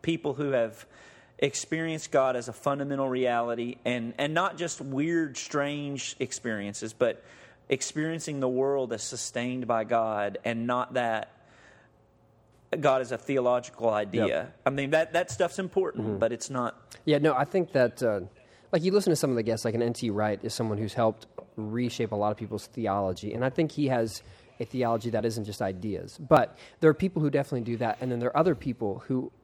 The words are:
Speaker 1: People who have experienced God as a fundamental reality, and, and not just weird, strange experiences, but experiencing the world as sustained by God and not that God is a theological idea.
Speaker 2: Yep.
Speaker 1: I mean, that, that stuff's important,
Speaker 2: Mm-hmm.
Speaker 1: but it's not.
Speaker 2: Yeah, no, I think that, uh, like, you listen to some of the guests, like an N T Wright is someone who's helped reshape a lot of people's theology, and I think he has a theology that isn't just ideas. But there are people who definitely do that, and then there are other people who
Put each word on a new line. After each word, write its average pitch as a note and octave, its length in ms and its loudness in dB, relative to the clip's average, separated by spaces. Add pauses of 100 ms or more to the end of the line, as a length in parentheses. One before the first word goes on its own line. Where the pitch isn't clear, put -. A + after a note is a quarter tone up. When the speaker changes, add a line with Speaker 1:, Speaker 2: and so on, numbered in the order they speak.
Speaker 1:
People D#3+ 320 -2
who C#3+ 160 -2
have A#2 340 0 (520)
experienced D#3+ 720 -4
God C3 260 4
as A#2+ 100 -6
a A#2+ 60 -10
fundamental C#3 560 -2
reality, A#2+ 760 0
and, A#2+ 340 -2
and D3 160 0
not F3 240 0
just E3 220 -6
weird, D3 580 -2
strange C#3+ 840 -4
experiences, A2 720 -6
but - 300 0 (460)
experiencing D#3 720 -2
the C3 80 2
world C3 460 0
as A2 100 -6
sustained B2 640 -4
by A2+ 160 2
God G#2+ 600 0
and A#2 200 -2
not B2 280 0
that A2+ 400 -2 (1500)
God C3+ 220 4
is B2 100 -6
a B2+ 60 -4
theological B2 720 0
idea. G#2+ 380 0
Speaker 2:
Yep. E2+ 380 -2
Speaker 1:
I - 60 6
mean, C#3 200 -2
that, E3 220 2
that F3 160 0
stuff's - 300 0
important, F#3 460 -2
Speaker 2:
Mm-hmm. G#2+ 120 -2
Speaker 1:
but A2+ 140 2
it's - 180 -8
not. B2 260 -2 (300)
Speaker 2:
Yeah, D3 140 4
no, D3 140 4
I C3 120 2
think F3+ 280 0
that, B2 280 4
uh, G#2+ 200 2 (500)
like, E3 120 2
you F#3 80 2
listen G3 200 4
to D#3+ 40 6
some D3 140 0
of B2+ 60 2
the A2+ 80 2
guests, A2 200 0
like A2+ 120 0
an A#2 80 2
N A#2 100 0
T A#2 160 -2
Wright G#2 340 0
is A2 100 -4
someone A2 240 -2
who's G#2+ 160 -4
helped A2+ 340 2 (280)
reshape A2+ 560 -2
a A#2 40 -2
lot G#2 160 2
of G#2+ 60 -4
people's G#2+ 300 -8
theology, G2+ 640 -2
and A#2+ 120 -2
I C3+ 40 2
think D3+ 220 0
he C#3+ 160 0
has A#2 340 0 (380)
a A#2 60 -4
theology A#2 460 0
that A2 120 0
isn't A2+ 220 -2
just G2+ 160 -8
ideas. F#2+ 560 -4
But C#3 400 4 (220)
there D#3+ 100 8
are D3+ 60 8
people F#3 260 0
who D3 80 2
definitely C#3 320 0
do A#2 160 -4
that, A2+ 240 0
and B2+ 100 -2
then A#2+ 80 0
there A#2+ 100 2
are - 80 0
other E3 180 6
people A2 520 -4
who B2+ 240 -2 (120)